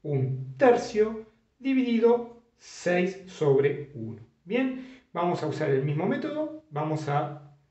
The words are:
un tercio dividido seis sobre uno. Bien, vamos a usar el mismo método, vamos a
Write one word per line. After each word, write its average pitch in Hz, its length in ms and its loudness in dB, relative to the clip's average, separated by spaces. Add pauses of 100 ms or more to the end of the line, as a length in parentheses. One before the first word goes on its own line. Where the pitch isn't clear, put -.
un 135 540 -4
tercio 226 680 2 (320)
dividido 240 840 2 (140)
seis - 720 -2
sobre 139 680 2
uno. 110 280 -10 (220)
Bien, 254 580 -4 (100)
vamos 175 300 -2
a 147 40 -4
usar 143 240 -4
el 135 140 2
mismo 151 220 -2
método, 302 640 -4
vamos 156 380 -4
a - 460 -6 (160)